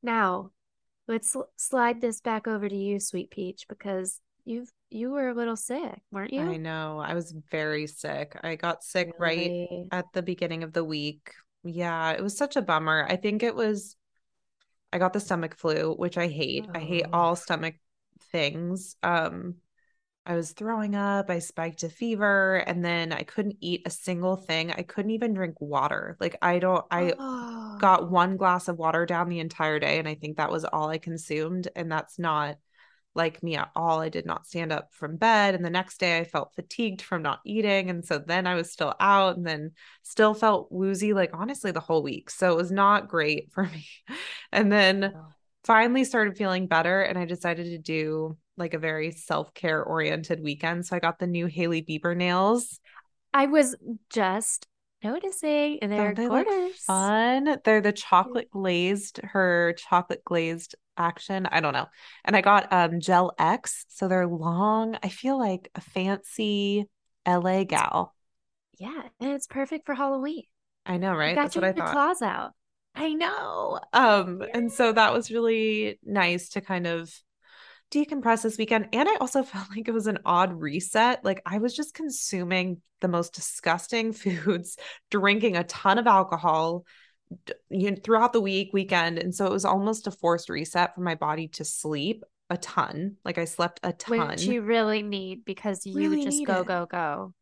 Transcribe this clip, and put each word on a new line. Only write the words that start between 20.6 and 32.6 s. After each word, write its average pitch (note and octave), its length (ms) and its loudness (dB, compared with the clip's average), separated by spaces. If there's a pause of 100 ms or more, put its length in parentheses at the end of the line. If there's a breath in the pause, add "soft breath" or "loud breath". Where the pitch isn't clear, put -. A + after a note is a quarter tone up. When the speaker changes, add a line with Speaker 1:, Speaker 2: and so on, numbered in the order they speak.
Speaker 2:
up, G3+ 340 0
I F3 100 0
spiked E3 440 -8
a E3 60 -4
fever, G3+ 680 2
and F3 280 0
then E3+ 280 0
I - 120 -6
couldn't G3+ 380 -4
eat F3 240 -4
a F3 60 -6
single F#3 440 -2
thing. E3 360 -2
I F3+ 100 -4
couldn't G3+ 300 -4
even A3+ 220 0
drink F#3 280 -4
water. D3 580 -2
Like, F3 220 -2
I F3 180 2
don't, F3+ 300 2
I F3 280 0
Speaker 1:
Oh. A#3 600 -10
Speaker 2:
got F#3 300 6
one F#3 280 4
glass F3+ 300 2
of F3 100 -4
water E3 280 2
down F3 240 0
the E3+ 100 -4
entire D#3 400 -2
day, D3 200 2
and D#3+ 80 -4
I D#3 80 -6
think D3+ 220 -10
that D3+ 140 0
was D#3 140 -4
all D#3 240 -2
I D#3+ 80 -4
consumed. E3 760 -6
And E3 160 -6
that's - 260 -6
not D3+ 400 -2 (560 soft breath)